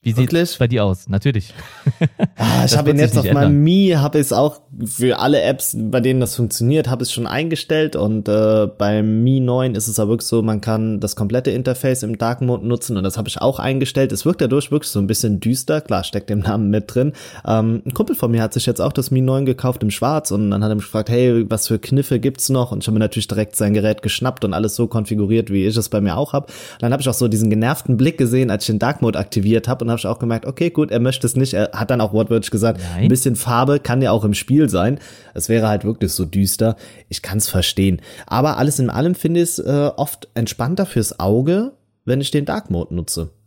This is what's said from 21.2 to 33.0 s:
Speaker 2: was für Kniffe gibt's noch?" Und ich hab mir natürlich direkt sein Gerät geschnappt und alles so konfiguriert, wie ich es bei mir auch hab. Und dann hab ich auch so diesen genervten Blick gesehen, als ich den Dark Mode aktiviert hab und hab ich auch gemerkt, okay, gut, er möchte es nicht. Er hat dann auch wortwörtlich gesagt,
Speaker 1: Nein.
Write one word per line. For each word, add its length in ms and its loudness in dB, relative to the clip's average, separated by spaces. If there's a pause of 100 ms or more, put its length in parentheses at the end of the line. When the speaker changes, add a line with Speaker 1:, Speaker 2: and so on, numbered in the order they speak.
Speaker 2:
was 180 -2
für 100 0
Kniffe 420 0
gibt's 280 -2
noch?" 240 0
Und 100 -6
ich 40 -6
hab 80 0
mir 60 2
natürlich 280 -2
direkt 260 -4
sein 200 2
Gerät 260 0
geschnappt 460 -4
und 80 -2
alles 220 -2
so 100 0
konfiguriert, 640 0
wie 160 2
ich 100 0
es 140 -2
bei 100 0
mir 160 0
auch 160 -2
hab. 160 -2
Und 60 -20 (260)
dann 140 0
hab 60 -4
ich 100 -2
auch 20 -2
so 160 0
diesen 220 2
genervten 480 0
Blick 180 2
gesehen, 340 2
als 120 -2
ich 60 -4
den 100 0
Dark 240 0
Mode 160 0
aktiviert 500 0
hab 140 -2
und 80 -2
hab 80 0
ich 80 -6
auch 140 -4
gemerkt, 260 -2
okay, 240 -2
gut, 220 0
er 80 2
möchte 260 0
es 80 -2
nicht. 180 2
Er 200 0
hat 180 -6
dann 100 2
auch 120 0
wortwörtlich 400 0
gesagt, 280 0
Speaker 1:
Nein. 220 -4